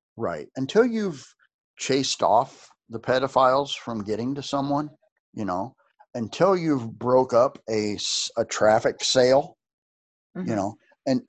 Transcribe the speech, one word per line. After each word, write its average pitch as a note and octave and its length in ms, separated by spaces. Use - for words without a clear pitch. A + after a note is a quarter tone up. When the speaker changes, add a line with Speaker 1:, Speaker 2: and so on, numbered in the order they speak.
Speaker 1:
right. E2+ 400
Until C3+ 280
you've G#3 400
chased C3+ 440
off A2 480
the A2+ 120
pedophiles C3 760
from A2+ 260
getting A2 320
to C#3 80
someone, C#3+ 460
you A2 100
know, F#2+ 300
until E3 420
you've B2+ 420
broke B2 360
up B2+ 240
a G#2+ 260
s-, - 440
a A2+ 60
traffic A2 600
sale, C3 520
you F#3 80
Speaker 2:
Mm-hmm. A#2 120
Speaker 1:
know, G2+ 200
and C3 220